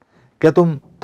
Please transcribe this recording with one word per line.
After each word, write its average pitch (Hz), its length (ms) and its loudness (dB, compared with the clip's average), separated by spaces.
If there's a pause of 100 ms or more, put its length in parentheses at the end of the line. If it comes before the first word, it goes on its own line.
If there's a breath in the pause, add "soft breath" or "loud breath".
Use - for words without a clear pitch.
(400)
क्या 156 100 2
तुम 160 300 -2 (240)